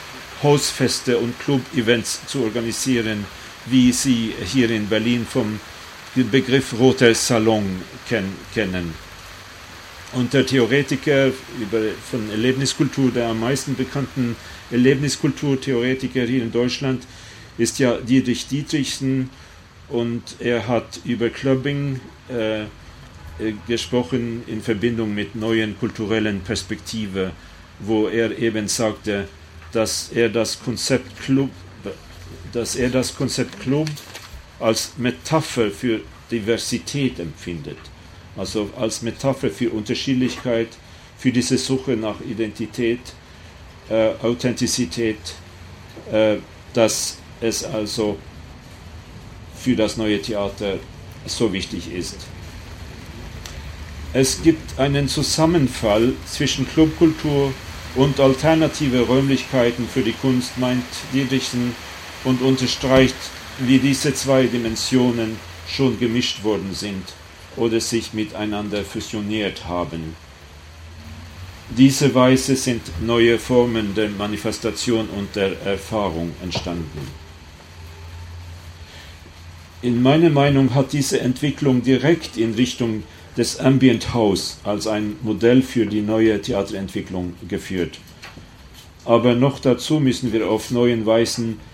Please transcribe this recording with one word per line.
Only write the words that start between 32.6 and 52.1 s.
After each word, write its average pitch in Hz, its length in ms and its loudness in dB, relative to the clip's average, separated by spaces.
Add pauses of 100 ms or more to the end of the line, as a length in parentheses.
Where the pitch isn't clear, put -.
er 123 140 2
das 127 260 0
Konzept - 460 -4
Club 147 280 0 (720)
als 113 380 0
Metapher 120 760 0
für 113 300 -2 (280)
Diversität 117 880 -2
empfindet, 76 600 -10 (580)
also 101 400 -4
als 113 240 -2
Metapher 120 480 -2
für - 220 -2
Unterschiedlichkeit, 120 960 -2 (500)
für 131 140 0
diese 123 260 2
Suche 131 400 0
nach 107 240 -4
Identität, 113 800 -2 (880)
äh, 110 220 4 (100)
Authentizität, 117 960 0 (920)
äh, 107 240 4 (380)
dass - 440 2 (240)
es 110 220 -2
also 104 560 -4 (1400)
für 127 140 4
das 107 220 2
neue 107 240 0
Theater 101 560 -4 (480)
so 113 260 0
wichtig 87 420 -6
ist. 87 220 -8 (2000)